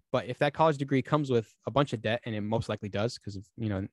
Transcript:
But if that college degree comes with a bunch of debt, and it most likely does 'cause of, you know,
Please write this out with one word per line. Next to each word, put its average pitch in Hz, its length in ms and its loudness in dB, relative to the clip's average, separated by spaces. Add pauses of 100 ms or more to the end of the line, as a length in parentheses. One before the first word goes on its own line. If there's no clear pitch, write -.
(100)
But 123 160 0
if 123 120 -8
that 147 160 2
college 160 220 4
degree 135 260 0
comes 147 280 2
with 117 240 2 (120)
a 120 40 -4
bunch 143 220 2
of 113 100 -6
debt, 110 240 0
and 113 80 -4
it 107 60 -2
most 110 280 -2
likely 107 200 -4
does 101 280 -2
'cause 101 200 -12
of, 98 100 -12 (100)
you 113 120 -4
know, 98 240 -2